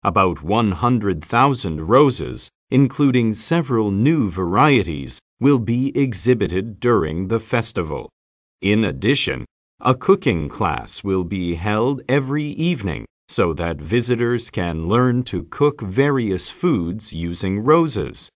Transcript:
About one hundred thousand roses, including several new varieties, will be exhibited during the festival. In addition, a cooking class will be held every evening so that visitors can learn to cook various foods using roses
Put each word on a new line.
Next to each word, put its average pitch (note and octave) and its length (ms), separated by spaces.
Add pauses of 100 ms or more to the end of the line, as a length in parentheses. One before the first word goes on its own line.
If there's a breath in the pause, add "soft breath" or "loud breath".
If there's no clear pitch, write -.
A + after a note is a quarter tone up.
About F#2 380
one G#2 300
hundred G#2 520
thousand A2+ 640
roses, B2 640 (220)
including B2+ 640
several B2+ 560
new A#2 400
varieties, F2+ 880 (200)
will C3+ 200
be A#2+ 360
exhibited A2 840
during F#2 480
the A2+ 120
festival. E2 680 (520)
In G#2+ 220
addition, C#2+ 640 (340)
a B2+ 140
cooking B2 560
class D2+ 540
will F#2+ 200
be F2 300
held G#2+ 560
every C#3+ 360 (120)
evening G#2 480 (240)
so F2 240
that E2+ 240
visitors A#2+ 720
can E2 400
learn B2 360
to F2 260
cook D3 300
various A2+ 680
foods G#2 640
using F2 500
roses C#3 640 (120)